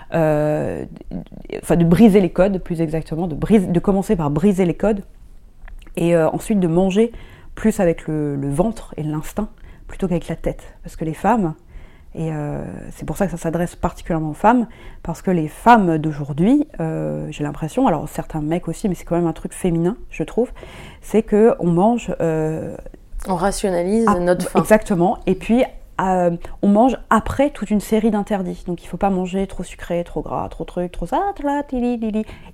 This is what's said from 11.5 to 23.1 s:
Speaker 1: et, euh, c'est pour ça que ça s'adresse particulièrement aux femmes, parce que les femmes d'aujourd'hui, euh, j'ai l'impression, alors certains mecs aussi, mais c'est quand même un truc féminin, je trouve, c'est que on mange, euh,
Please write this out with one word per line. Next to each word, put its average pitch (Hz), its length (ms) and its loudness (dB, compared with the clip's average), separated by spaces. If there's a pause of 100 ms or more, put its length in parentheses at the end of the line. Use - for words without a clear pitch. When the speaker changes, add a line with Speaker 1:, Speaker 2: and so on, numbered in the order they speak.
Speaker 1:
et, 160 200 -6
euh, 147 320 -6 (260)
c'est - 140 -14
pour 151 100 -6
ça 202 120 0
que 156 40 -6
ça 175 60 -6
s'adresse 165 400 -4
particulièrement 156 540 -4
aux - 20 -8
femmes, 226 340 4 (360)
parce - 180 -8
que 196 100 -2
les 160 160 2
femmes 190 500 6
d'aujourd'hui, 156 680 2 (140)
euh, 156 500 -4
j'ai 151 140 -6
l'impression, 151 420 -2
alors 156 220 0
certains - 320 -6
mecs 160 260 -2
aussi, 170 220 -4
mais 180 40 0
c'est - 120 -8
quand 170 100 -2
même 170 100 2
un 160 60 0
truc - 220 -10
féminin, 170 420 0 (140)
je - 140 -6
trouve, - 280 -2 (480)
c'est - 240 0
que 214 360 4
on 175 120 2
mange, 202 480 2
euh, 160 560 -2 (500)